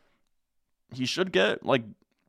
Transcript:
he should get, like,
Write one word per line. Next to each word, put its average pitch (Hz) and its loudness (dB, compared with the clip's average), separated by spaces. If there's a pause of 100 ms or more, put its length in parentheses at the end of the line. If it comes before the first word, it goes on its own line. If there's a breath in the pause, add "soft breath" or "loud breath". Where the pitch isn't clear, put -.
(920 soft breath)
he 127 -4
should 180 -2
get, 190 2
like, 123 2 (460)